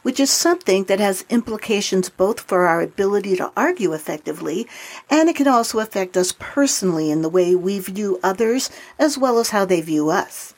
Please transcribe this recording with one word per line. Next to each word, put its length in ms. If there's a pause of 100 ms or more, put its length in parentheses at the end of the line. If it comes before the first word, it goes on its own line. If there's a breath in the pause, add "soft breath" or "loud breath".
which 180
is 120
something 540
that 140
has 300
implications 800
both 320
for 240
our 160
ability 560
to 180
argue 380
effectively, 720 (420 loud breath)
and 200
it 60
can 120
also 320
affect 380
us 200
personally 760
in 100
the 80
way 260
we 240
view 440
others, 460 (300 loud breath)
as 180
well 220
as 120
how 120
they 160
view 300
us. 480